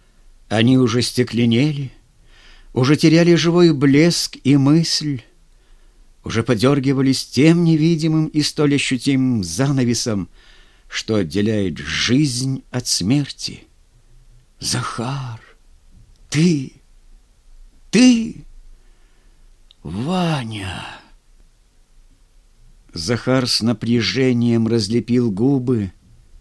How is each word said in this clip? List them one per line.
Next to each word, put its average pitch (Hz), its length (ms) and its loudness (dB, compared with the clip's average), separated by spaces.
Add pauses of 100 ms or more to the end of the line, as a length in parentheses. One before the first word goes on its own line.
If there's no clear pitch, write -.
(480)
Они 117 300 4
уже 120 240 0
стекленели, 123 920 -2 (800)
уже 131 240 2
теряли 165 380 4
живой 170 380 4
блеск 143 720 2
и 143 120 4
мысль, 147 640 0 (1040)
уже 107 180 -4
подёргивались 131 840 0
тем 165 380 4
невидимым 156 600 2
и 151 160 -2
столь 143 340 0
ощутимым 131 680 0
занавесом, 117 840 -2 (600)
что - 280 -4
отделяет 98 640 -2
жизнь 127 920 -2
от 123 160 -6
смерти. - 800 -4 (960)
«Захар, 123 800 -8 (920)
ты, 151 420 0 (1200)
ты, 233 540 4 (1400)
Ваня!» 113 1040 -6 (2000)
Захар 120 560 -2
с - 120 -2
напряжением 117 1080 0
разлепил 117 640 0
губы. 120 640 -2 (480)